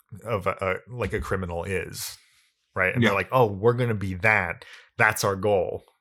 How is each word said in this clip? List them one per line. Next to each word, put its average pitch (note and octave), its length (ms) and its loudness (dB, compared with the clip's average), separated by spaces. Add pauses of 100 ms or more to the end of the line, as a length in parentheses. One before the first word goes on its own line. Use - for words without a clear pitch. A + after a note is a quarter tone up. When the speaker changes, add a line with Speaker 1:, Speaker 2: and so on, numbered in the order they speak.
(240)
Speaker 1:
of G#2 220 -2
a, G2 140 -2
a, F#2+ 140 0 (180)
like, A2 200 -4
a G#2 80 -4
criminal F2 440 -6
is, - 520 -8 (580)
right? F#2 200 2
And B2 80 2
Speaker 2:
Yeah. G#2+ 80 4
Speaker 1:
they're G2 80 0
like, F#2+ 120 -2
"Oh, B2+ 160 6
we're G#2 280 2
gonna A#2+ 200 0
be G2 200 -4
that. F#2 500 0 (320)
That's A2 280 4
our G2 120 2
goal," F#2+ 480 0 (160)